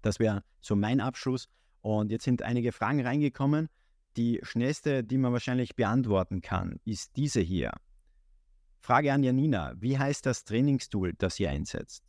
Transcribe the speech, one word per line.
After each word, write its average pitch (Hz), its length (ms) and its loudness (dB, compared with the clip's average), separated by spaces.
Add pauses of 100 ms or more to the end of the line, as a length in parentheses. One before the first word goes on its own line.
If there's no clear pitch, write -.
Das - 180 -2
wäre 107 240 2 (180)
so - 140 -2
mein 107 260 2
Abschluss. 127 480 -4 (320)
Und 107 300 0
jetzt 113 120 -4
sind 123 180 2
einige 120 300 0
Fragen 131 300 -2
reingekommen. 143 680 0 (480)
Die 117 260 0
schnellste, 135 600 -2
die 120 140 -2
man 127 160 2
wahrscheinlich 123 420 -2
beantworten 104 680 2
kann, 90 440 -4
ist - 300 -8
diese 135 260 0
hier. 85 300 0 (1080)
Frage 139 340 4
an 139 100 4
Janina. 127 540 2
Wie 127 200 -2
heißt 139 280 -2
das 127 200 -2
Trainingstool, 113 720 0
das - 220 -2
ihr 90 100 0
einsetzt? - 600 -6